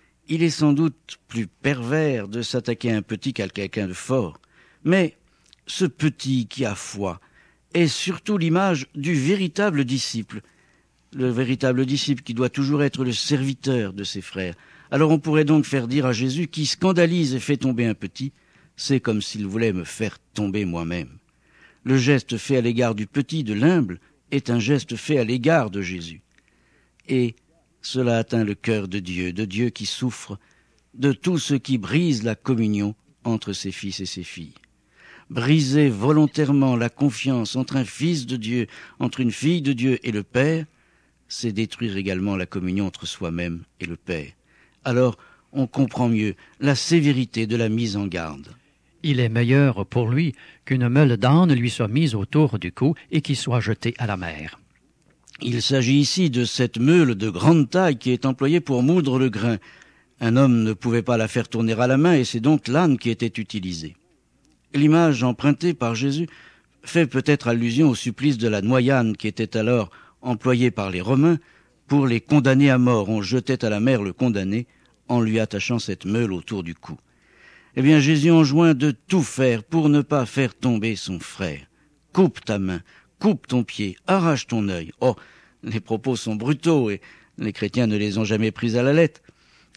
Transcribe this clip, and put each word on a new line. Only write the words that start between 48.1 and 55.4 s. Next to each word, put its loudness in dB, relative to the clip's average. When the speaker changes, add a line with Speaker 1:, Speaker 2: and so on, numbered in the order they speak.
Speaker 2:
Il 0
est 2
meilleur 2
pour -2
lui 0
qu'une 0
meule 6
d'âne 6
lui 2
soit -2
mise 0
autour 0
du -6
cou 0
et 0
qu'il -2
soit 0
jeté -2
à -4
la -4
mer. -10